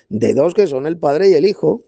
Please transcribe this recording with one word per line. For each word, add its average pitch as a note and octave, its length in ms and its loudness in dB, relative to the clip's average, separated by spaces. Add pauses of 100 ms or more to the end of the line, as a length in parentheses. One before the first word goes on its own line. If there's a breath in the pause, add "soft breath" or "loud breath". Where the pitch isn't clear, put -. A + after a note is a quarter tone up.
de A2 260 -2
dos D3+ 200 0
que G3+ 140 2
son C#3 180 -6
el E3 120 -4
Padre D#3+ 320 0
y F#3 40 6
el D#3 120 2
Hijo. D#3+ 420 -2